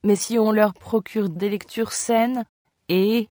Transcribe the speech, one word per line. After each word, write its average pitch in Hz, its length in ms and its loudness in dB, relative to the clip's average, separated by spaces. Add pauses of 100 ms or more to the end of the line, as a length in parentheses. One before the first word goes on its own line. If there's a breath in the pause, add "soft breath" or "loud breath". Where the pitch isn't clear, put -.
Mais 202 140 4
si 226 220 -2
on 220 140 2
leur 214 220 4
procure 208 560 -4
des 175 180 -4
lectures 214 440 -6
saines 233 520 0 (460)
et 214 440 2